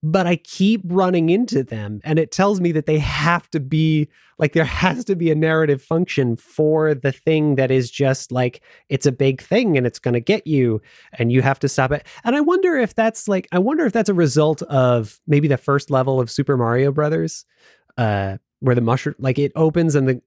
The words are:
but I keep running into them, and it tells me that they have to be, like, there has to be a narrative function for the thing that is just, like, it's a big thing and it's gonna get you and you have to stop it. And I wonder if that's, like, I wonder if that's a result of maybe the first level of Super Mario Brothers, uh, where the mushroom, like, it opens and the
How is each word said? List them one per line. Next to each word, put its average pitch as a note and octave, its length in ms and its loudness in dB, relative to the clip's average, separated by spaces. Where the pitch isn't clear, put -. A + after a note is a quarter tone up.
but E3+ 240 0
I F3 100 2
keep G3 480 0
running F3+ 440 2
into F#3 340 0
them, G#2 400 -10
and D#3 160 0
it D#3 120 -2
tells G3 300 0
me F3 120 0
that D3+ 120 -2
they D#3 140 0
have D3+ 520 -2
to D#3+ 80 -2
be, D#3 480 0
like, D#3 160 0
there E3 120 2
has F#3 400 -2
to G3 100 -2
be E3+ 160 0
a D3+ 40 2
narrative D#3 460 0
function C#3+ 560 -2
for D#3 560 0
the C3+ 180 -2
thing D3+ 440 0
that C3 160 0
is C3 200 0
just, C3+ 400 -2
like, B2 300 -4
it's - 180 -4
a C#3+ 60 4
big C3+ 300 0
thing G3 360 0
and B2+ 80 0
it's A#2 140 -4
gonna B2 220 -2
get G3 260 -2
you B2 340 0
and A#2+ 180 -2
you B2+ 100 2
have C3+ 180 0
to C#3+ 80 -2
stop C3 240 0
it. D3 140 -6
And A#3 140 0
I - 40 0
wonder F4 360 0
if A#3+ 180 -2
that's, A3 320 -2
like, G3 240 -2
I F3+ 80 0
wonder D4 260 0
if G#3 60 0
that's A3 160 0
a G#3 60 0
result D3+ 500 2
of B2 640 0
maybe D3 220 2
the C#3 80 2
first C#3+ 340 -2
level C3 300 0
of A#2+ 100 -4
Super C#3+ 240 0
Mario B2 380 2
Brothers, D#3 500 -2
uh, G2+ 400 -2
where B2+ 140 2
the B2 60 2
mushroom, A#2+ 380 -2
like, C3 200 -2
it C#3+ 180 0
opens D#3+ 380 2
and C3+ 120 2
the B2+ 200 -2